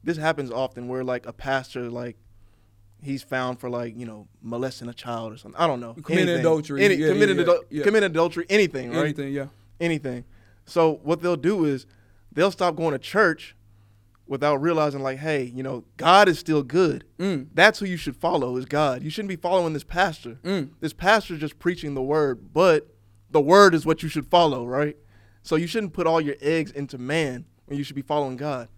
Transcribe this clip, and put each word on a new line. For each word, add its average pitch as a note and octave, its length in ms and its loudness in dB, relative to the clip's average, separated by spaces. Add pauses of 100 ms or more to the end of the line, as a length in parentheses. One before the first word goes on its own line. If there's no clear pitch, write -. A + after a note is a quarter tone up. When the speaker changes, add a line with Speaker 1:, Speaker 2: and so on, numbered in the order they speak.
Speaker 1:
This E3 140 -4
happens D3+ 340 -2
often B2 380 -6
where, B2+ 160 -6
like, B2 220 -6
a A#2+ 60 -14
pastor, C3 560 -6
like, A#2+ 280 -10 (840)
he's C#3 220 -8
found B2+ 380 -6
for, B2 100 -8
like, A#2+ 260 -8
you B2 80 -14
know, G#2+ 220 -16 (160)
molesting A#2+ 460 -8
a A#2+ 40 -14
child A2+ 400 -10
or A2 40 -18
something. - 240 -12
I E3+ 80 2
don't C3 100 -2
know. A#2 160 -12
Speaker 2:
Committing E3 340 -2
Speaker 1:
Anything. E3+ 120 0
Speaker 2:
adultery. D#3 440 2
Speaker 1:
Any, G3+ 120 6
Speaker 2:
Yeah, D#3 100 0
yeah, D3 60 4
Speaker 1:
committing G3 240 4
Speaker 2:
yeah, F3 80 0
Speaker 1:
adul-, F3 260 2
Speaker 2:
yeah. D3 140 -6
Speaker 1:
committing G3+ 260 2
adultery, E3 400 -2
anything, D3+ 400 0
right? D#3 140 -4
Speaker 2:
Anything, D3 280 -6
yeah. C#3 140 -6 (340)
Speaker 1:
Anything. C#3+ 440 -4 (400)
So D#3+ 400 2
what E3 160 -2
they'll F3 160 0
do E3+ 280 0
is C#3 220 -2 (460)
they'll F3+ 180 2
stop F3+ 240 -2
going D#3+ 200 -2
to C3 40 -6
church F#3 560 0 (720)
without C#3 300 0
realizing, D3 480 -2
like, C3 140 -6
hey, D3+ 260 -4
you B2 180 -10
know, C3 220 -8 (140)
God F#3+ 300 8
is E3+ 120 2
still D3+ 240 0
good. D#3 400 0 (160)
Speaker 2:
Mm. E3 340 -2
Speaker 1:
That's G3+ 240 6
who G3+ 80 -6
you F3+ 100 -6
should D3 200 -8
follow C3 400 -2
is B2+ 80 -6
God. C#3 400 -2
You D3+ 60 -6
shouldn't G3+ 180 -8
be F#3 80 -6
following F3 360 0
this C#3+ 120 -8
pastor. D#3+ 580 -4
Speaker 2:
Mm. E3+ 280 -4 (100)
Speaker 1:
This D#3+ 120 -6
pastor G3 440 0
just D3 240 -8
preaching E3 340 -4
the C3 80 -4
word, C#3 500 -2
but E3 360 4 (420)
the D#3 100 4
word F#3 320 8
is D3+ 140 0
what D#3 160 0
you D#3+ 60 -6
should D3 180 -6
follow, D3 400 2
right? D3 300 -4 (460)
So - 120 -4
you E3 140 0
shouldn't G3+ 240 -4
put E3+ 160 -2
all E3 120 2
your C#3+ 200 -4
eggs D3+ 320 -2
into C#3 260 -10
man C3+ 460 -4 (220)
when C#3+ 120 -8
you C#3+ 60 -6
should C3+ 100 -14
be C#3 80 -8
following C#3+ 340 -4
God. C3 420 -8